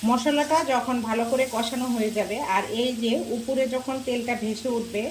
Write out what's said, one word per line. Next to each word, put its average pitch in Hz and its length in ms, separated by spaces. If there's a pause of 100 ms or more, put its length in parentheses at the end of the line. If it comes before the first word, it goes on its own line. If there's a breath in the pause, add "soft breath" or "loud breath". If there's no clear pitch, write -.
মশলাটা 294 600
যখন 254 320 (120)
ভালো 226 220
করে 262 220
কষানো 240 420
হয়ে 220 160
যাবে 202 260 (180)
আর 196 180
এই 240 180 (120)
যে 226 100 (180)
উপরে 254 320 (120)
যখন 254 200 (100)
তেলটা 240 380
ভেসে 214 260
উঠবে 226 420